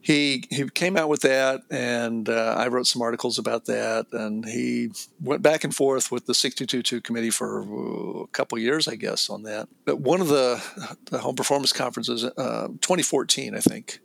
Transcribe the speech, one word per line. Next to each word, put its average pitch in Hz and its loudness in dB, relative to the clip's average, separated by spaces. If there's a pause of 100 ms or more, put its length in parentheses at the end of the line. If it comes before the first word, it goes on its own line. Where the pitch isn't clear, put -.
he, 143 4
he 139 -2
came 180 2
out 160 2
with 147 2
that, 135 4
and, 117 0
uh, 113 2
I 120 2
wrote 123 2
some 120 0
articles 117 0
about 117 -2
that, 113 0
and 110 -4
he 120 -2 (280)
went 135 -2
back 151 4
and 156 -2
forth 135 2
with 123 -4
the 123 0
sixty-two 127 0
two 117 -2
committee 117 -2
for, 107 -2
uh, 107 -6
a - -12
couple - -4
years, 135 2
I 117 -6
guess, 107 -2
on 104 -8
that. 107 -8 (180)
But 143 0
one 156 4
of 165 2
the, 127 4 (480)
the 127 -2
home 127 -4
performance 131 2
conferences, 120 -2
uh, 120 -4 (120)
twenty 180 2
fourteen, 131 0
I 107 -4
think - -2